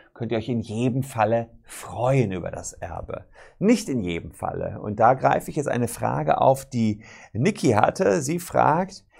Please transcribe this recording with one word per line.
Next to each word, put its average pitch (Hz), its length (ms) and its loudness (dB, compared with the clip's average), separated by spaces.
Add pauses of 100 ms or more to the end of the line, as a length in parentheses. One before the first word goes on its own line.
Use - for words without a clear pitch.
(140)
könnt 113 180 -8
ihr 120 60 0
euch 107 120 -4
in 117 120 0
jedem 117 400 -2
Falle 117 480 0 (140)
freuen 117 680 0
über 87 200 -6
das 85 220 -12
Erbe? - 520 -10 (320)
Nicht 214 320 2
in 127 120 -2
jedem 85 300 -4
Falle. - 480 -8
Und 104 200 -6
da 120 160 8
greife 139 340 0
ich - 60 -12
jetzt 139 140 -4
eine 123 180 0
Frage 135 520 -2
auf, 135 260 4
die 110 380 0 (300)
Niki 147 380 2
hatte. 175 500 2
Sie 151 180 -2
fragt, 170 640 0 (140)